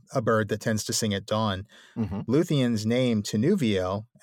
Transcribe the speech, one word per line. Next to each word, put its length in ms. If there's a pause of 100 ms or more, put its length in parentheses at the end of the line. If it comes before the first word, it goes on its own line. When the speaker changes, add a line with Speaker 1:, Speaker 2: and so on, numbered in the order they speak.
(140)
Speaker 1:
a 80
bird 260
that 120
tends 240
to 80
sing 220
at 120
dawn. 400 (300)
Speaker 2:
Mm-hmm. 300
Speaker 1:
Luthien's 600
name, 360
Tinuviel, 840 (160)